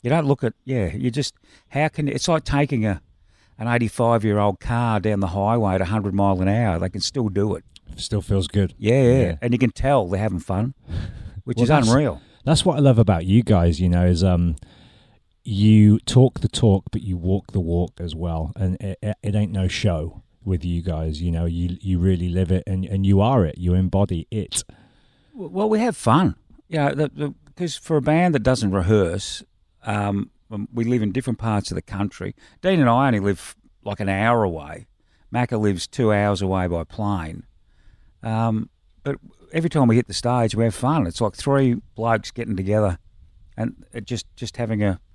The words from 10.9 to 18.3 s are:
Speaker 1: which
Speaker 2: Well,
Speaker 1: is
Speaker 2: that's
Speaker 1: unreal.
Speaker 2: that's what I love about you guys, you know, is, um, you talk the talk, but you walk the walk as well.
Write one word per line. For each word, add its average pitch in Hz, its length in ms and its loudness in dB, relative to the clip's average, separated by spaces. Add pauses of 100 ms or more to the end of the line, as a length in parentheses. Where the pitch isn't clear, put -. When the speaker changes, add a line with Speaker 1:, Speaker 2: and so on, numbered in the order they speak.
Speaker 1:
which 120 140 -4
Speaker 2:
Well, 120 60 4
Speaker 1:
is 117 40 2
Speaker 2:
that's 135 200 4
Speaker 1:
unreal. 120 320 2 (240)
Speaker 2:
that's 156 200 2
what 170 120 2
I 151 40 0
love 131 180 6
about 92 280 4
you 104 180 4
guys, 87 360 4
you 92 80 2
know, 87 180 4
is, 90 180 2
um, 87 320 2 (880)
you 107 560 6
talk - 400 2
the - 80 -2
talk, 98 420 2
but - 120 -6
you 92 140 -6
walk 92 360 -4
the 98 80 -2
walk 87 400 -2
as 82 140 -8
well. 80 420 -6